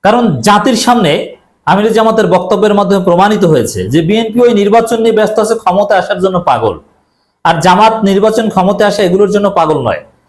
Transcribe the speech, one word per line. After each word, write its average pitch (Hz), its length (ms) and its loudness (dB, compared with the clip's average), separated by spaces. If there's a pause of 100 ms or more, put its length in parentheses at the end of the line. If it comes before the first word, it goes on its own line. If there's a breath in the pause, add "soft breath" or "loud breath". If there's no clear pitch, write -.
কারণ 208 380 0
জাতির 208 360 2
সামনে 202 600 0 (300)
আমিরে 202 240 0
জামাতের 220 360 0
বক্তব্যের 190 480 0
মাধ্যমে 196 300 0
প্রমাণিত 185 400 2
হয়েছে 113 440 0
যে 147 140 0
বিএনপি 220 380 -2
ওই 240 140 4
নির্বাচন 220 460 0
নিয়ে 226 120 0
ব্যস্ত 214 260 0
আছে, 220 160 -2
ক্ষমতায় 202 460 0
আসার 185 200 -6
জন্য 185 200 0
পাগল। 113 380 -2 (680)
আর 165 160 0
জামাত 214 440 2
নির্বাচন, 214 440 0
ক্ষমতায় 202 400 0
আসা, 202 140 -2
এগুলোর 190 280 0
জন্য 202 200 0
পাগল 156 360 -2
নয়। 90 180 -4 (240)